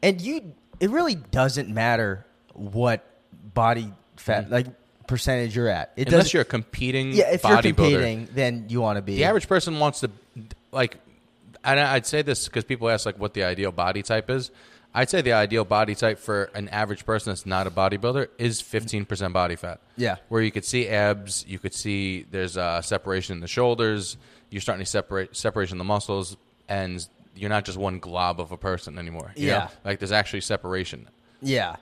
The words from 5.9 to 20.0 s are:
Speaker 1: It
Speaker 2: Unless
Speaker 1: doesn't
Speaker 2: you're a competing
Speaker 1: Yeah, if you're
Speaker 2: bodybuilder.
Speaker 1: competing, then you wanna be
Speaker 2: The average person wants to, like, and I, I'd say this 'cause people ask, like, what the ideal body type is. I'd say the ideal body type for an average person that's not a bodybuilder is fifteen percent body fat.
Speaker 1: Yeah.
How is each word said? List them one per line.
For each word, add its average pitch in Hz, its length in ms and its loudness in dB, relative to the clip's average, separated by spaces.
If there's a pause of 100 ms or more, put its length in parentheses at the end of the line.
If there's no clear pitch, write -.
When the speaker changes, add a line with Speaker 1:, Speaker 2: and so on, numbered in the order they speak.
Speaker 1:
It 131 140 -2
Speaker 2:
Unless 170 160 8
Speaker 1:
doesn't - 100 -2
Speaker 2:
you're 156 80 6
a - 20 4
competing 131 680 -2
Speaker 1:
Yeah, 208 180 6
if 180 140 0
you're 208 140 8
Speaker 2:
bodybuilder. - 40 4 (140)
Speaker 1:
competing, 127 580 4
then 120 340 0
you 117 120 0
wanna 104 220 0
be 98 160 -4
Speaker 2:
The 143 80 4
average 208 200 2
person 170 320 2
wants 147 220 2
to, 120 100 -2 (600)
like, 127 240 -2 (680)
and 135 160 4
I, 139 160 4
I'd 127 120 0
say 151 160 0
this 139 260 -2
'cause 110 160 -4
people 117 260 -2
ask, 110 160 0
like, 101 140 -6
what 104 140 -4
the 98 100 0
ideal 92 260 0
body 90 320 -2
type 110 280 -2
is. 127 200 -2 (440)
I'd 127 140 2
say 180 140 2
the 123 100 4
ideal 107 320 4
body 104 300 2
type 110 240 0
for 101 360 -2
an 104 140 -8
average 104 380 -4
person 110 240 -2
that's 92 160 -6
not 95 200 0
a 95 40 -4
bodybuilder 98 680 0
is 117 240 -2
fifteen 110 460 -4
percent 95 260 -4
body 87 240 2
fat. 87 240 -10 (160)
Speaker 1:
Yeah. 117 200 -2 (120)